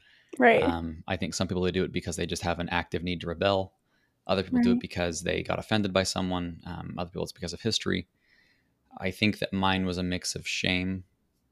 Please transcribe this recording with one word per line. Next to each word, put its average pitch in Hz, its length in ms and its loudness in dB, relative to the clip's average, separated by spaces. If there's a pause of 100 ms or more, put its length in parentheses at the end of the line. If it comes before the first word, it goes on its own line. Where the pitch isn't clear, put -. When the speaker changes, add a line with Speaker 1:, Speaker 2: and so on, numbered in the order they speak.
(380)
Speaker 1:
Right. 226 380 6
Speaker 2:
Um, 82 320 -6
I 98 80 0
think - 180 -2
some 90 140 0
people, 90 140 0
they 90 100 2
do 92 120 2
it - 80 -4
because 90 240 -4
they 87 100 -2
just 92 160 -6
have 85 180 0
an 85 100 -4
active 87 340 -2
need 87 180 -2
to 87 60 -6
rebel. 95 460 2 (520)
Other 98 160 2
people 123 180 2
do 240 120 6
it 240 60 4
Speaker 1:
Right. - 20 -2
Speaker 2:
because 87 420 -2
they 87 200 0
got 87 160 -2
offended 101 340 0
by 95 120 4
someone. 90 600 -2
Um, 85 320 -10
other 87 120 -6
people, 87 140 -6
it's - 80 -8
because 87 220 -8
of - 80 -14
history. 95 460 0 (880)
I 95 140 -2
think 104 280 2
that - 120 -2
mine 95 340 2
was 90 120 0
a 90 60 0
mix 90 320 -2
of - 120 -8
shame 92 560 0 (480)